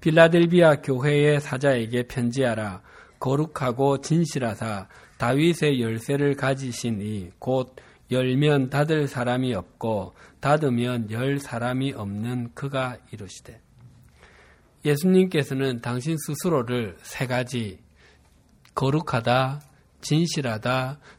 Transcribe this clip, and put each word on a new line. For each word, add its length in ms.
"빌라델비아 840
교회의 580
사자에게 680
편지하라. 760
거룩하고 800
진실하사 880
다윗의 600
열쇠를 540
가지신 680
이, 380
곧 380
열면 600
닫을 360
사람이 480
없고 600
닫으면 680
열 280
사람이 540
없는 600
그가 440
이르시되." 480
예수님께서는 960
당신 380
스스로를 800
세 280
가지, 520
거룩하다, 880
진실하다, 1000